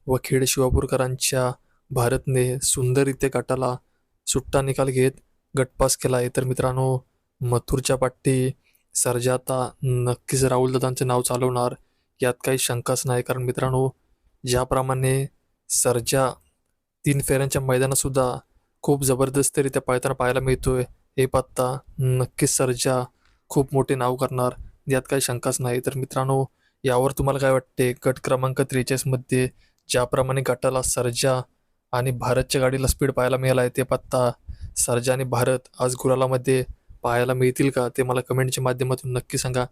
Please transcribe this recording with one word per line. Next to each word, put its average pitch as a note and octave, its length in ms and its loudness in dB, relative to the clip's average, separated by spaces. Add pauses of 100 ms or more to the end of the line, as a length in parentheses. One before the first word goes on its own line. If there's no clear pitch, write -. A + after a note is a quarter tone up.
व C3 180 2
खेड C3 200 2
शिवापूरकरांच्या B2+ 1040 0 (400)
भारतने B2+ 720 0
सुंदररीत्या C3+ 760 0
गटाला B2+ 420 -2 (500)
सुट्टा - 360 0
निकाल C3+ 260 0
घेत C3 240 2 (420)
गट C3 120 0 (120)
पास C3+ 180 2
केला B2+ 200 -2
आहे. B2 120 0
तर B2+ 160 -2
मित्रांनो, C3 540 0 (420)
मथुरच्या B2 560 0
पाठी C3 540 0 (440)
सर्जा B2 400 0
आता C3 360 -2 (120)
नक्कीच B2 600 -2
राहुलदादांचं B2+ 640 2
नाव B2 160 2
चालवणार, B2 520 0 (460)
यात B2 140 2 (100)
काही C3 140 0
शंकाच B2 480 -2
नाही. B2 160 0
कारण B2+ 200 -4
मित्रांनो, C3 460 0 (560)
ज्याप्रमाणे C3 800 0 (440)
सर्जा B2 600 2 (720)
तीन C#3 160 2
फेऱ्यांच्या C#3 420 0
मैदानातसुद्धा C3 760 0 (440)
खूप C#3+ 220 0
जबरदस्तरित्या C3+ 800 0
पळताना C3 320 -2
पाहायला B2+ 260 0
मिळतोय, C3 420 0 (360)
हे C3 80 2
पाहता B2+ 500 -2 (220)
नक्कीच B2+ 520 0
सर्जा B2+ 520 0 (460)
खूप C#3 260 0
मोठे C3+ 200 2
नाव B2+ 220 0
करणार, B2 380 -2 (360)
यात B2+ 200 2
काही C#3 100 2
शंकाच B2+ 400 -2
नाही. B2 200 -2
तर C3 160 -4
मित्रांनो, C3 480 0 (400)
यावर B2+ 280 2
तुम्हाला C#3 260 0
काय C3+ 140 2
वाटते? B2+ 400 0 (140)
गट C3+ 180 0
क्रमांक C3 360 0
त्रेचाळीसमध्ये B2+ 880 0 (400)
ज्याप्रमाणे C3 600 0
गटाला C3 340 0
सर्जा B2+ 580 0 (520)
आणि B2+ 180 0
भारतच्या B2 500 0
गाडीला C3 260 0
स्पीड C3+ 240 0
पाहायला B2+ 260 0
मिळाला B2+ 240 2
आहे, B2 160 2
ते C3+ 60 0
पाहता B2+ 480 0 (460)
सर्जा B2 360 0
आणि C3 120 -2
भारत B2+ 340 0 (220)
आज B2+ 140 0
गुलालामध्ये C3 680 2 (380)
पाहायला B2 320 2
मिळतील B2+ 360 2
का, B2 180 0
ते B2 140 -2
मला B2+ 180 0
कमेंटच्या B2+ 440 -2
माध्यमातून B2+ 480 -2
नक्की B2 260 -4
सांगा. B2+ 340 -2